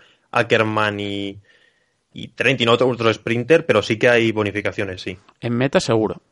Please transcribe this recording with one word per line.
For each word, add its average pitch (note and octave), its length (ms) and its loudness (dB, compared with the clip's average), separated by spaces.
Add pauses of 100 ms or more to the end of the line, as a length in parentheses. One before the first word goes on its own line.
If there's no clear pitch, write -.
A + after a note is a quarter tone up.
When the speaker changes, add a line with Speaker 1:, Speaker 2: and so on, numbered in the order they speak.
(320)
Speaker 1:
Ackermann A2 680 0
y, G2+ 380 -8 (760)
y A2 160 -14
Trentin, A#2+ 400 0
otro, A#2+ 200 4
otro A#2 240 0
sprinter, A#2+ 540 0
pero G#2+ 160 4
sí A2 160 -4
que B2+ 100 4
hay A#2 240 4
bonificaciones, G2 680 -4
sí. F#2 160 -10 (240)
Speaker 2:
En A#2 160 -4
meta C3 240 2
seguro. A2 400 0 (120)